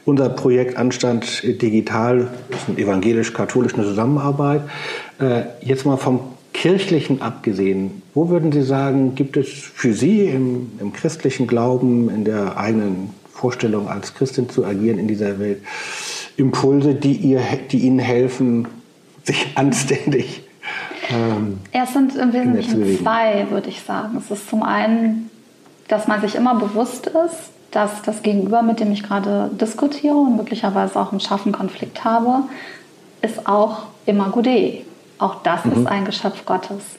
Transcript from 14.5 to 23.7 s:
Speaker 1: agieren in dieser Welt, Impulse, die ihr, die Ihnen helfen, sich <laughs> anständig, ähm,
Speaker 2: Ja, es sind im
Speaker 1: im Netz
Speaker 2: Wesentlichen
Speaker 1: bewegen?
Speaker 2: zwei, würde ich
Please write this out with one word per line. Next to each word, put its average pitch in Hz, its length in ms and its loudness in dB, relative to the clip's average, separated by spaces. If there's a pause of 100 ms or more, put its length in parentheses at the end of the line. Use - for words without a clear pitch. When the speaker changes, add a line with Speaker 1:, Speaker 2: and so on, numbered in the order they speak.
Speaker 1:
agieren 101 360 0
in 110 80 0
dieser 101 320 -2
Welt, 101 200 -4 (760)
Impulse, 139 580 4
die 135 200 2
ihr, 131 260 4 (320)
die 131 60 2
Ihnen 127 200 4
helfen, 123 680 2 (560)
sich - 260 -2
<laughs> - 60 -14
anständig, 135 840 0 (680)
ähm, 107 480 -2 (160)
Speaker 2:
Ja, 254 100 0
es 240 80 -6
sind 269 220 2
im 254 80 -2
Speaker 1:
im 254 60 4
Netz 226 60 2
Speaker 2:
Wesentlichen 233 460 2
Speaker 1:
bewegen? 190 220 2
Speaker 2:
zwei, 214 480 0
würde - 180 -4
ich - 140 -12